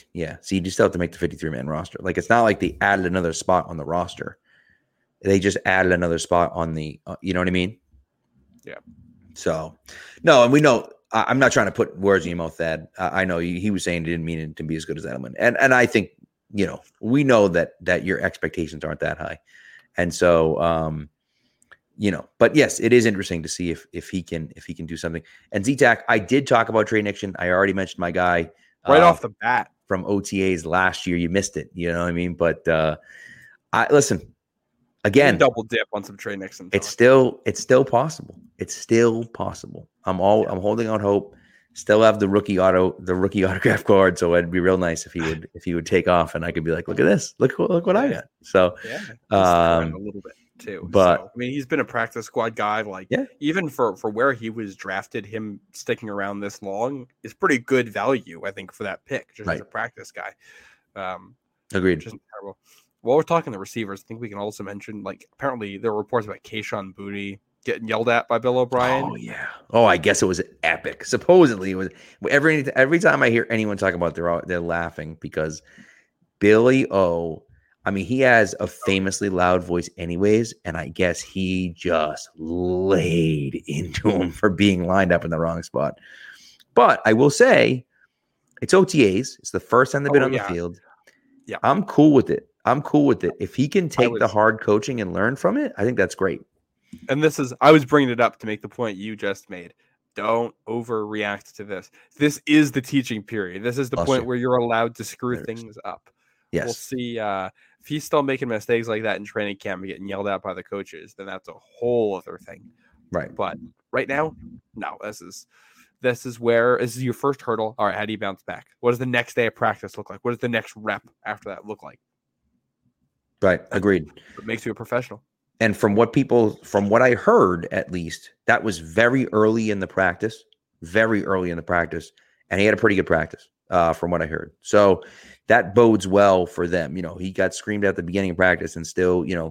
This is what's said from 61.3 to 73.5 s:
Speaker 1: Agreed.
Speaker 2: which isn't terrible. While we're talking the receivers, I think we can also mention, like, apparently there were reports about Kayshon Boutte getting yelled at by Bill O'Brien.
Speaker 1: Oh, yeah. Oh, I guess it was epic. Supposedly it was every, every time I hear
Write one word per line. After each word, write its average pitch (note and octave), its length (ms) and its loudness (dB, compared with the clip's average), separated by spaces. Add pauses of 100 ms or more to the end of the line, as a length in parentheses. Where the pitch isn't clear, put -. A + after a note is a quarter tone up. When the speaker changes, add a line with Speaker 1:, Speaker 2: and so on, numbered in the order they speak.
Speaker 1:
Agreed. F2+ 260 0
Speaker 2:
which F#2 100 -14
isn't G#2+ 120 -18 (140)
terrible. G2+ 240 -18 (420)
While A#2+ 160 0
we're D#3+ 60 2
talking D#3 320 -4
the F#2+ 40 -10
receivers, G2 420 -10
I - 80 -20
think A#2 120 -16
we A#2 80 -12
can G2+ 100 -16
also G#2 240 -10
mention, G2+ 400 -14
like, G2 300 -14
apparently A2 460 -8
there A2+ 140 -4
were G#2 60 -4
reports G#2+ 280 -4
about G2+ 160 -14
Kayshon G#2 520 -10
Boutte G2+ 440 -12 (260)
getting A2+ 240 -6
yelled A2 220 0
at A#2 180 2
by A#2 100 0
Bill B2 200 0
O'Brien. B2+ 460 0
Speaker 1:
Oh, A#2 120 -6
yeah. A2+ 300 -12 (240)
Oh, A#2 140 6
I F#2+ 120 6
guess F#2+ 260 2
it G#2+ 40 6
was F2+ 160 0 (200)
epic. D#2+ 440 -4
Supposedly B2 640 4
it F#2+ 40 -4
was F#2 140 -4 (420)
every, D3 440 2
every C#3 240 4
time D#3 240 2
I B2 80 4
hear A2+ 200 2